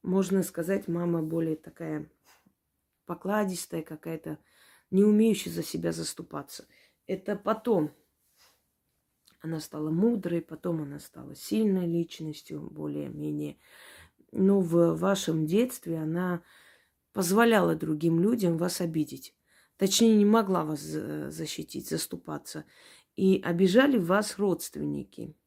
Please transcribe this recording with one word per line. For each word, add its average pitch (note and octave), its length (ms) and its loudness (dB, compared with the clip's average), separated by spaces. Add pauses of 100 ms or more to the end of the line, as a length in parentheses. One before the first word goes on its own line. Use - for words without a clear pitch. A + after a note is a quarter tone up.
Можно F#3+ 400 2
сказать, F#3+ 460 -4
мама E3+ 340 0
более D#3+ 340 -2
такая D#3 540 -10 (920)
покладистая F#3 800 -4
какая-то, D#3+ 560 -10 (520)
не F#3+ 140 6
умеющая G#3+ 480 4
за E3+ 100 -6
себя E3+ 300 -6
заступаться. - 760 -10 (400)
Это G3 300 -6
потом G3+ 560 0 (1500)
она D#3+ 200 -6
стала D3+ 300 -6
мудрой, F3+ 500 0
потом E3 420 -6
она C#3+ 180 -10
стала - 340 -18
сильной G3+ 520 0
личностью, E3 760 -6
более-менее. D3 1000 -8 (720)
Но G3 280 6
в E3+ 360 4
вашем E3 500 0
детстве F3+ 520 -2
она E3+ 440 -4 (680)
позволяла G3 640 4
другим D#3+ 460 0
людям G3 380 2
вас F3 220 -4
обидеть. D#3+ 540 -4 (420)
Точнее, G#3+ 400 6
не G#3 80 8
могла G3 400 4
вас D3+ 160 -4
за-, D3+ 500 -8
защитить, D3+ 580 -10
заступаться. D#3 760 -8 (520)
И F#3+ 260 4
обижали G3 560 4
вас F#3+ 400 0
родственники. D3 960 -6 (120)